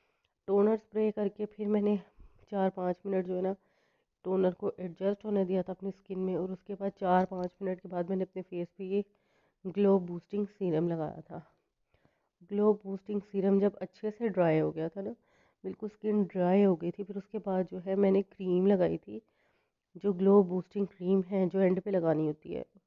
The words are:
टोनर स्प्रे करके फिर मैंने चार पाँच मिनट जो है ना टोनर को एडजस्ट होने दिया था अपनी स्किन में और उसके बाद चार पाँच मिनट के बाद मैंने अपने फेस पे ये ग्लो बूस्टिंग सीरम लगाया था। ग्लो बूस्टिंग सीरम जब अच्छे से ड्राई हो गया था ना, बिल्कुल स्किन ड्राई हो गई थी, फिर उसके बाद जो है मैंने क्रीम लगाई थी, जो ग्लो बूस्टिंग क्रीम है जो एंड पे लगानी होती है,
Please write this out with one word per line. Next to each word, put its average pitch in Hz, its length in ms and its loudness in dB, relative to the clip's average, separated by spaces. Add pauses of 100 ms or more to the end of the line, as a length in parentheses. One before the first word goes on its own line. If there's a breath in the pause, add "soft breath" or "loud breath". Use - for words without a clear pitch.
(480)
टोनर 202 300 4
स्प्रे 214 340 -2
करके 208 340 -4
फिर 208 220 -8
मैंने 208 320 2 (520 soft breath)
चार 190 180 0
पाँच 180 260 -4 (100)
मिनट 190 200 -2
जो 180 100 -4
है 180 60 -2
ना 190 140 -2 (680)
टोनर 185 300 2
को 196 260 -6
एडजस्ट 190 460 -4
होने 202 200 0
दिया 185 180 0
था 185 100 -8
अपनी 190 180 -10
स्किन - 280 -10
में 185 180 -2
और 185 140 -4
उसके 196 240 -12
बाद 196 240 -6
चार 185 260 4
पाँच 180 240 -6 (120)
मिनट 185 180 -4
के 180 100 -16
बाद 175 200 -4
मैंने 190 140 -2
अपने 185 180 -10
फेस 175 260 -8 (100)
पे 196 60 -12
ये 196 200 -2 (640)
ग्लो 196 320 4
बूस्टिंग 175 480 -6
सीरम 170 420 -2
लगाया 156 320 -6
था। - 300 -18 (920)
ग्लो 208 420 2
बूस्टिंग 196 360 -6
सीरम 196 380 2
जब 202 160 2
अच्छे - 360 -8
से 226 180 -4
ड्राई 170 300 4
हो 156 120 0
गया 160 180 -4
था 196 120 -12
ना, 220 140 -8 (480 soft breath)
बिल्कुल 190 260 -10
स्किन 208 340 0
ड्राई 185 400 4
हो 190 120 6
गई 170 160 -4
थी, 202 120 -8
फिर 190 140 -10
उसके 208 200 -10
बाद 185 340 -2
जो 185 80 -10
है 190 160 -4
मैंने 196 260 4
क्रीम 185 460 0
लगाई 175 300 4
थी, 208 240 -14 (760)
जो 196 160 0
ग्लो 196 300 6
बूस्टिंग 185 440 -4
क्रीम 190 340 0
है 185 280 0
जो 190 100 -2
एंड 185 220 4
पे 208 100 -6
लगानी 160 360 2
होती 151 260 -8
है, - 120 -8 (220)